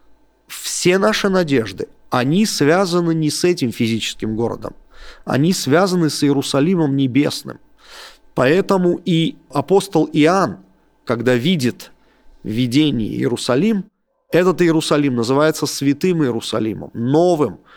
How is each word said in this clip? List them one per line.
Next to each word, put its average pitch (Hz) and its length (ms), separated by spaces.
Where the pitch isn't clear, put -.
все - 500
наши 214 320
надежды, 139 580
они 143 360
связаны 170 680
не 156 160
с - 140
этим 175 280
физическим 110 640
городом, 107 400
они 156 280
связаны 170 560
с - 140
Иерусалимом 143 720
небесным. 135 640
Поэтому 180 720
и 165 300
апостол 160 640
Иоанн, 160 440
когда 120 300
видит 123 560
видение 123 720
Иерусалим, 131 680
этот 175 320
Иерусалим 151 540
называется 139 500
Святым 147 580
Иерусалимом, 113 680
новым, 143 680